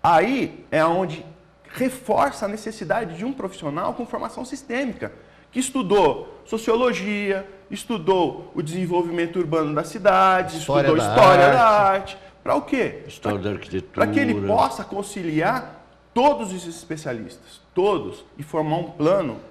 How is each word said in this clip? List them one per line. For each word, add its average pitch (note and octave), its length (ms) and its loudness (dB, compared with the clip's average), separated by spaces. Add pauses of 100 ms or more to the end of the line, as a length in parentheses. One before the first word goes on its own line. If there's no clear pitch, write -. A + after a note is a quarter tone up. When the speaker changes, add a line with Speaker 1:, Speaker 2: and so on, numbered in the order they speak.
Speaker 1:
Aí F3+ 680 2
é D#3 140 2
onde E3+ 400 0 (460)
reforça - 760 -2
a - 20 -4
necessidade G#3 680 -6
de F#3+ 80 -8
um C4+ 80 -4
profissional F#3 600 -6
com A#3 100 -8
formação A#3 400 -8
sistêmica, B3 680 -8 (400)
que B3 80 -4
estudou G3 880 0
sociologia, G#3 1000 -2 (240)
estudou F#3 840 0
o - 80 -4
desenvolvimento E3+ 760 -2
urbano D#3 360 -2
da D#3 100 -2
cidade, F#3 760 2
Speaker 2:
História C#3 300 0
Speaker 1:
estudou - 180 2
Speaker 2:
da - 80 0
Speaker 1:
história - 380 8
da A#3 160 6
Speaker 2:
arte. G3 460 2
Speaker 1:
arte. - 40 -18 (240)
Pra - 120 -2
o C#4+ 80 0
quê? A3+ 440 -4
Speaker 3:
História G#2 320 -6
Speaker 1:
Pra G2 120 -4
Speaker 3:
da F#2+ 60 -4
arquitetura. - 360 -8
Speaker 1:
pra - 140 2
que G#3 120 0
ele G#3 280 0
possa B3+ 380 2
conciliar G3 1000 -4 (320)
todos A#3+ 380 2
os F3 140 -10
especialistas, C#3+ 920 -12 (140)
todos, F#3+ 500 0 (140)
e C#3+ 40 -12
formar D#3 340 -2
um F3 140 -6
plano D#3 460 0 (140)